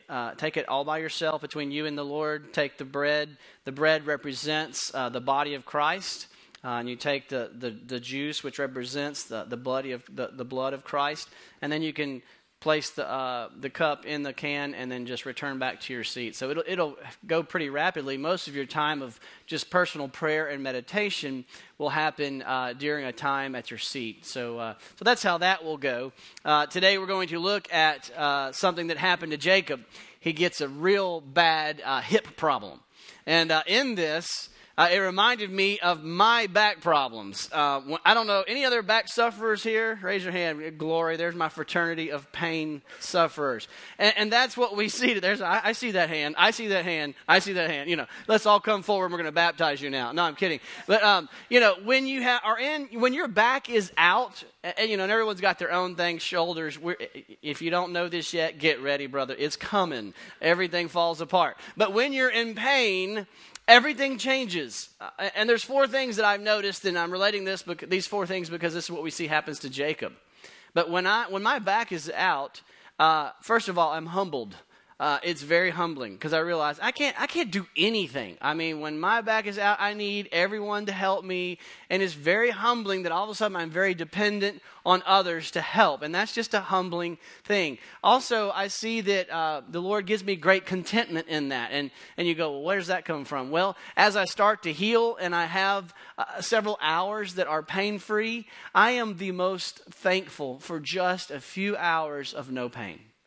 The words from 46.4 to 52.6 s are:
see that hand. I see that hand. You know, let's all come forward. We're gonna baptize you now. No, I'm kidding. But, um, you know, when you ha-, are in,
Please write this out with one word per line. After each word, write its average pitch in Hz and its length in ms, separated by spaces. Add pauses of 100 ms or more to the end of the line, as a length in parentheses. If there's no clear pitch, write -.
see 226 180
that 185 180
hand. 156 260 (160)
I 180 120
see 196 120
that 175 160
hand. 147 220
You 170 60
know, 135 100 (200)
let's 214 200
all 208 120
come 208 240
forward. 185 300
We're 175 60
gonna 160 140
baptize 165 500
you 143 80
now. 127 220
No, 165 100
I'm 160 120
kidding. 165 260 (260)
But, 202 160
um, 190 260 (220)
you 240 100
know, 208 140 (100)
when 262 220
you 269 160
ha-, 247 200
are 220 160
in, 285 280 (140)